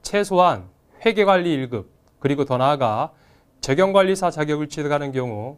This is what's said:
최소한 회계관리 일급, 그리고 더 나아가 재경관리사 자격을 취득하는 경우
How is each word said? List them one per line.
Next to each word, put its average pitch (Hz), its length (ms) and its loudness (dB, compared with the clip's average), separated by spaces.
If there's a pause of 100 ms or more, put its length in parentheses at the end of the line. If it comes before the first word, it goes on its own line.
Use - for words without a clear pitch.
최소한 180 680 0 (340)
회계관리 190 480 2
일급, 127 380 -4 (300)
그리고 139 260 0
더 127 140 -2
나아가 131 520 0 (480)
재경관리사 190 720 2
자격을 151 400 -4
취득하는 143 420 -4
경우 127 460 -6